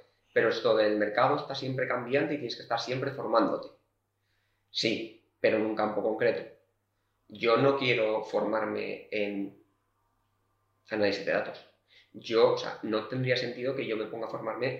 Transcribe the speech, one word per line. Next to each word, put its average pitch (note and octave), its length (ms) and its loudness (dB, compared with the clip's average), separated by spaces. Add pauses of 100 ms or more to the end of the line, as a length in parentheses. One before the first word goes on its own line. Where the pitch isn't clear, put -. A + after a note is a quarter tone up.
(320)
pero A2+ 180 4
esto A2+ 260 2
del G#2+ 220 4
mercado B2+ 380 2
está C#3 180 -8
siempre C3 340 -4
cambiante B2+ 460 0
y - 20 0
tienes A#2+ 180 -8
que - 80 -12
estar A#2 160 -2
siempre C3 340 -4
formándote. - 560 0 (1000)
Sí, - 540 -2 (160)
pero A2 160 4
en G#2+ 80 2
un A2 100 -2
campo G#2 280 0
concreto. A2 400 0 (840)
Yo A2+ 280 2
no C3+ 220 4
quiero A2 440 2
formarme G#2 880 -2
en G2+ 460 -4 (1300)
análisis G#2 360 2
de D#2+ 60 2
datos. - 320 -2 (480)
Yo, A2+ 420 4
o - 40 0
sea, - 240 -8
no G#2+ 240 -2
tendría B2+ 300 -2
sentido B2 380 -4
que A2+ 120 -4
yo G#2+ 100 -2
me G#2+ 100 -4
ponga A2+ 200 -8
a - 40 -12
formarme A2+ 500 -4